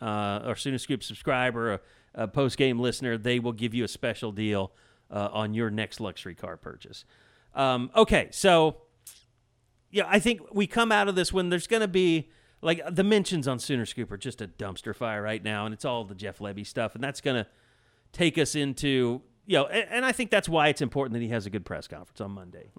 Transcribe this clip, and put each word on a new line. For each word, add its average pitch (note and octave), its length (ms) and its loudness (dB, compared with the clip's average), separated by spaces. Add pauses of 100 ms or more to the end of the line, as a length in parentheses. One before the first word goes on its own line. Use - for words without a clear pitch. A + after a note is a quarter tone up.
uh, G#2 440 -2
or A#2 100 -2
Sooner C3+ 220 -4
Scoop B2 260 -4
subscriber, A#2 680 -2
a, F#2+ 60 -4 (440)
a A2 40 -2
post-game C3 520 2
listener. A#2+ 380 -2
They A#2+ 220 0
will A#2 140 -2
give A2 200 -4
you A#2+ 120 0
a - 20 -2
special A2+ 440 -6
deal, G2+ 420 -2 (380)
uh, G2+ 200 -2
on G#2+ 220 -2
your A2+ 160 0
next G#2+ 320 -6
luxury F#2 340 -10
car F2+ 220 -12
purchase. - 480 -18 (480)
Um, C3 420 0
okay, G#3+ 360 6
so, E3 460 6 (1120)
yeah, F#3+ 160 2
I G3 120 6
think A3+ 220 2 (100)
we G3+ 160 2
come A#3 240 2
out G#3 160 4
of G3 80 0
this F3 160 2
when F3+ 180 2
there's F3 180 0
gonna A3 200 2
be, F3 420 4 (320)
like, E3 200 0 (120)
the F3+ 100 4
mentions F#3+ 440 2
on C3 120 0
Sooner B2 260 0
Scoop - 260 -6
are G2+ 60 -6
just A2+ 240 -10
a G#2 60 -8
dumpster G2+ 480 -10
fire A2 260 -4
right G#2+ 220 -4
now, G#2+ 220 -4
and A2 80 -6
it's G#2+ 120 -8
all A#2+ 180 -2
the G2 120 -12
Jeff G2 240 -10
Lebby G2+ 260 -8
stuff, A2+ 300 -4
and A#2 80 -8
that's C#3 180 -6
gonna B2 260 0 (640)
take E3+ 260 2
us D3 180 2
into, C3+ 680 2 (240)
you F#3 120 2
know, C#3 100 4
and, F#3 240 0
and B3 140 0
I C4 60 4
think A#3+ 200 -4
that's G3 180 2
why D#3 200 4
it's C#3+ 120 0
important C3 320 -2
that A#2+ 80 -4
he A2+ 80 -4
has A2+ 160 -2
a G2+ 60 -10
good G2 140 -6
press D2+ 220 -10
conference E2 320 -16
on G2+ 120 -8
Monday. F2+ 460 -16